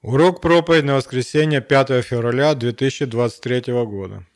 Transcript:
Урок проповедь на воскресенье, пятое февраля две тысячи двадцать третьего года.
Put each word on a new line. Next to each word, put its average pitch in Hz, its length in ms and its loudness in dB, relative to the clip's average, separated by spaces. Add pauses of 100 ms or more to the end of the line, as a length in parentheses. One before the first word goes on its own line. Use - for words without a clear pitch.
Урок 170 400 2
проповедь 165 440 4
на 139 100 0
воскресенье, 135 640 0
пятое 131 420 2
февраля 123 520 0
две 120 160 -4
тысячи 135 340 -4
двадцать 117 360 -4
третьего 123 440 -4
года. 98 400 -12 (120)